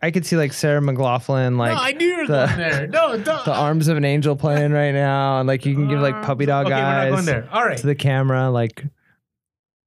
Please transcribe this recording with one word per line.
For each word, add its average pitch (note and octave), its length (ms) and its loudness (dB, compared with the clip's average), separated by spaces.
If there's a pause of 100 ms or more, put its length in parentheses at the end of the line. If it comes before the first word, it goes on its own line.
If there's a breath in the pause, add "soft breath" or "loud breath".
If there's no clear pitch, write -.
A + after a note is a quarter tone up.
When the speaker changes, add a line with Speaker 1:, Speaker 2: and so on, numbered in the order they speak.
Speaker 1:
I E3 80 0
could E3+ 140 -2
see, - 140 -2
like, C#3+ 160 0
Sarah D3 260 0
McLachlan, B2+ 800 0
like, A#2+ 180 0
Speaker 2:
No, - 20 -2
I C4 140 0
knew E4 140 -2
you F4+ 100 0
were D#4+ 100 -4
Speaker 1:
the, C#3 200 2
Speaker 2:
going - 120 0
there. D3+ 280 -2
No, C#4+ 320 0
don't. D4 260 -4
Speaker 1:
<laughs> - 0 -
the E3 80 0
Arms D3 360 2
of D#3 100 2
an C#3+ 80 2
Angel C#3+ 280 0
playing D3 380 0
right D3 200 2
now, C#3 480 0
and, C3 60 0
like, C3 200 -2
you C#3+ 80 0
can C#3+ 120 0
give, C#3+ 140 0
like, C#3 140 0
Speaker 2:
Uh, - 100 -8
Speaker 1:
puppy C#3 220 -2
dog C#3+ 220 2
Speaker 2:
okay, C3+ 60 0
we're C3+ 60 0
not C#3 160 0
Speaker 1:
eyes C3+ 160 0
Speaker 2:
going C#3+ 140 0
there. B2 260 -2
All A3+ 140 0
right. D#3+ 100 -2
Speaker 1:
to B2 100 -6
the C#3+ 80 2
camera, C3+ 540 0
like, A#2 340 -2 (1040)